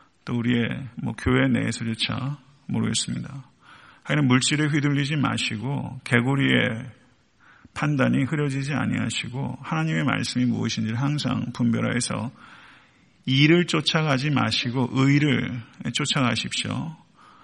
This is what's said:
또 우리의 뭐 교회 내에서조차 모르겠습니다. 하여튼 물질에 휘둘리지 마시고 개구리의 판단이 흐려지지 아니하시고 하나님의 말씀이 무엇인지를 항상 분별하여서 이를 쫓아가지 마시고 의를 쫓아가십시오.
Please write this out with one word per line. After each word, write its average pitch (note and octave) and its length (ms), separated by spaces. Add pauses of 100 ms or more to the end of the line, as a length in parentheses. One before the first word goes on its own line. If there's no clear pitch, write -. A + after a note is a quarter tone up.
(240)
또 B2 140
우리의 A#2+ 500 (140)
뭐 A#2 160
교회 C3 320
내에서조차 A2+ 880 (300)
모르겠습니다. A2+ 760 (600)
하여튼 D3 240
물질에 C3+ 400
휘둘리지 C#3+ 500
마시고 A#2 880
개구리의 B2 840 (840)
판단이 C3+ 500
흐려지지 C#3 500
아니하시고 A2+ 880
하나님의 D#3+ 420
말씀이 A#2 420
무엇인지를 A2 540
항상 C3 540
분별하여서 A2+ 800 (960)
이를 D3+ 400
쫓아가지 D3+ 640
마시고 A#2+ 640
의를 C3+ 680 (320)
쫓아가십시오. B2+ 1000 (480)